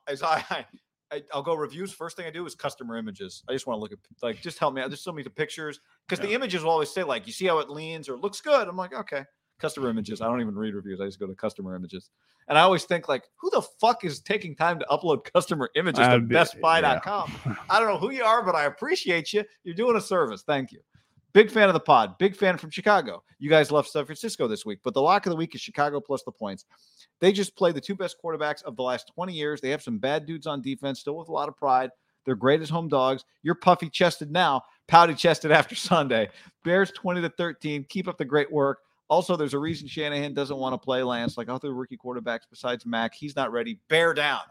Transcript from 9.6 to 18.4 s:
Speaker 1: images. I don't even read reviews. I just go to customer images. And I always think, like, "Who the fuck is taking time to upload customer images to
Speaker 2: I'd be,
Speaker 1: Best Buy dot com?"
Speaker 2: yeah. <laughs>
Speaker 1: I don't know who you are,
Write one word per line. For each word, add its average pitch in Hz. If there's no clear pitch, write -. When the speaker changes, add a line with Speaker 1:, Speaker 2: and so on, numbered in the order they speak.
Speaker 1:
images. 107
I 110
don't 120
even 107
read 107
reviews. 98
I 98
just 95
go 101
to 92
customer 95
images. 90
And 147
I 156
always 185
think, 170
like, 131
"Who 349
the 233
fuck 233
is 151
taking 185
time 170
to -
upload 151
customer 160
images 156
to 123
Speaker 2:
I'd 117
be, 120
Speaker 1:
Best 160
Buy 165
dot 135
com?" 170
Speaker 2:
yeah. 113
<laughs> -
Speaker 1:
I 196
don't 226
know 180
who 208
you 262
are, 226